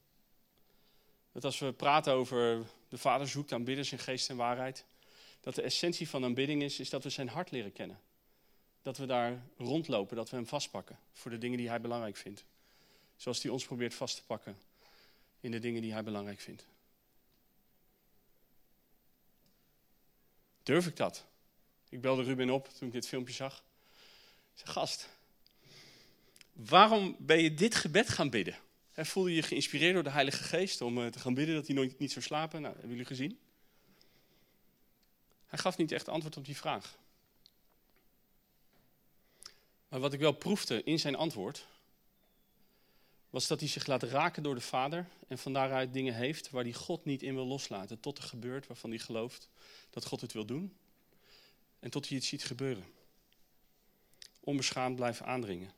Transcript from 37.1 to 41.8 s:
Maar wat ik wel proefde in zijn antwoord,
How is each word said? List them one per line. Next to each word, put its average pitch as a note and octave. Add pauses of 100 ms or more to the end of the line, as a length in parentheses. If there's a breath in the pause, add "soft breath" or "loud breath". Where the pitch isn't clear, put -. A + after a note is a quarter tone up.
Maar C3+
wat C3+
ik C#3
wel D3+
proefde D3
in D#3
zijn D3
antwoord, C#3 (1600 soft breath)